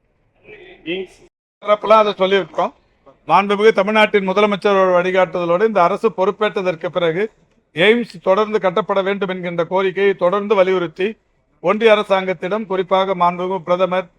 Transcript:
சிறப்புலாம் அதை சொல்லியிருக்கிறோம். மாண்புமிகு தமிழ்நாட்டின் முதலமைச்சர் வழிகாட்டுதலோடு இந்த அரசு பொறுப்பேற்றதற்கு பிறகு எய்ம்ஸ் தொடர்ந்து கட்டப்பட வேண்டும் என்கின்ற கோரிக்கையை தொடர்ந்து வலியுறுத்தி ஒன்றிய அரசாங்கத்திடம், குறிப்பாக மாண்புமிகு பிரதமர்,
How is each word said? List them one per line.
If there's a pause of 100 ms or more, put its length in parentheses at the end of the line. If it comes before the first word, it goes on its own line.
(1700)
சிறப்புலாம்
அதை
சொல்லியிருக்கிறோம். (540)
மாண்புமிகு
தமிழ்நாட்டின்
முதலமைச்சர் (160)
வழிகாட்டுதலோடு
இந்த
அரசு
பொறுப்பேற்றதற்கு
பிறகு (420)
எய்ம்ஸ்
தொடர்ந்து
கட்டப்பட
வேண்டும்
என்கின்ற
கோரிக்கையை
தொடர்ந்து
வலியுறுத்தி (420)
ஒன்றிய
அரசாங்கத்திடம்,
குறிப்பாக
மாண்புமிகு
பிரதமர், (100)